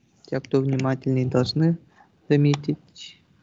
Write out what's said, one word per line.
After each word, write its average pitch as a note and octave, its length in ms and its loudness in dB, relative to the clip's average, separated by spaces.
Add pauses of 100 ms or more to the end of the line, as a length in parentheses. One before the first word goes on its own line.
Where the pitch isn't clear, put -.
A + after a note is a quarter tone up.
(220)
Те, - 180 -6
кто C#3 200 0
внимательнее, C3 680 -2
должны D3+ 500 0 (520)
заметить. C#3+ 920 -2 (220)